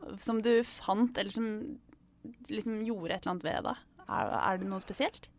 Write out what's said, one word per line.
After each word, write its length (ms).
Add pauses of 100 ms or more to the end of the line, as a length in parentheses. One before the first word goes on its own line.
(200)
som 240
du 80 (100)
fant, 560
eller 160
som 140 (960)
liksom 400
gjorde 320
et 80
eller 100
annet 140
ved 180
deg? 160 (200)
Er, 360
er 220
det 100
noe 140
spesielt? 420 (120)